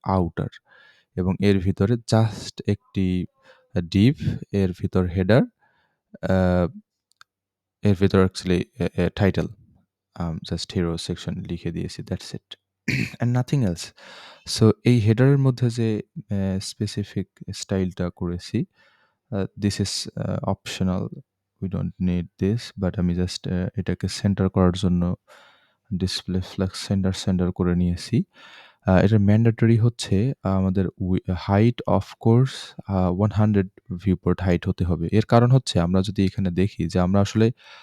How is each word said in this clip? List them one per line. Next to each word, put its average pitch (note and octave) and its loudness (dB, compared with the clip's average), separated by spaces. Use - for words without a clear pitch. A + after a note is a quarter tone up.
outer F#2+ 0
এবং F#2 0
এর G2 4
ভিতরে G2 0
just - -2
একটি F#2 -2
div, G2 2
এর F#2+ 0
ভিতর F#2 0
হেডার, F#2 4
আহ, - -2
এর G2+ 4
ভিতর F#2+ 4
actually, F2+ -2
এ, - -2
এ, F2+ 0
টাইটেল, - 0
আম, E2 -6
just - -10
hero E2+ -2
section E2+ -10
লিখে E2+ -8
দিয়েছি, - -10
that's - -10
it। - -20
<clears throat> - -6
And A#2+ 0
nothing B2 0
else। - -8
So A2 4
এই A#2+ 4
হেডারের B2 4
মধ্যে B2 2
যে, A2+ -2
এ, F#2+ -2
স্পেসিফিক - -6
স্টাইলটা F#2 -4
করেছি, F2+ -6
আহ, G2 -6
this G2+ -2
is, - -6
আহ, - -4
optional, F#2+ -4
we F#2+ -6
don't F#2 -6
need F2+ -2
this, G#2 0
but F2+ -2
আমি F2 0
just, F2+ -4
আহ, F2+ -2
এটাকে F#2 -4
সেন্টার F#2+ 0
করার F2+ 4
জন্য F2+ 0
ডিসপ্লে F#2 -4
ফ্ল্যাগ F#2 -4
সেন্টার, F#2+ -2
সেন্টার F#2 0
করে F2 0
নিয়েছি। F2+ 0
আহ, F#2 4
এটা G#2+ 4
ম্যান্ডেটরি A2+ 4
হচ্ছে A2+ 0
আমাদের F#2+ 0
উই-, F#2 -2
height G2 2
of G2 2
course, B2 0
আহ, F#2 0
ওয়ান G2+ 0
হান্ড্রেড G2+ 2
viewport F2+ 0
height F2+ 0
হতে - -2
হবে। E2 -2
এর G#2+ 2
কারণ A#2+ 4
হচ্ছে B2+ 2
আমরা F2+ 2
যদি G2 -2
এখানে F#2+ -2
দেখি F2+ -2
যে F2+ 0
আমরা F#2+ 2
আসলে A2 2